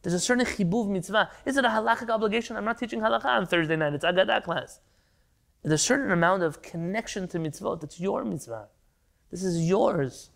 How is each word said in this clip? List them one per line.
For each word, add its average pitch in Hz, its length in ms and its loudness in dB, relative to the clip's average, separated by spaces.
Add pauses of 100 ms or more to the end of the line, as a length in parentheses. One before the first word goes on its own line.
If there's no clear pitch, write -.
There's 175 120 -2
a 175 60 0
certain 247 240 2
chibuv 202 440 0
mitzvah. 196 420 0 (140)
Is 269 120 0
it 262 80 4
a 240 40 4
halachic 226 420 0
obligation? 220 460 0
I'm 202 80 -6
not 226 140 -2
teaching 226 220 -6
halakha 226 260 2
on 170 200 2
Thursday 165 300 2
night. 151 180 0
It's 143 100 -4
Agadah 185 380 4
class. - 380 -6 (840)
There's 156 100 0
a 151 60 4
certain 262 320 2
amount 180 320 4
of 156 180 -2
connection 185 680 -6
to 175 100 -6
mitzvot. 165 420 -4
That's 156 200 -12
your 190 240 -2
mitzvah. 113 440 -8 (600)
This 180 140 -8
is 170 240 0
yours. 190 680 0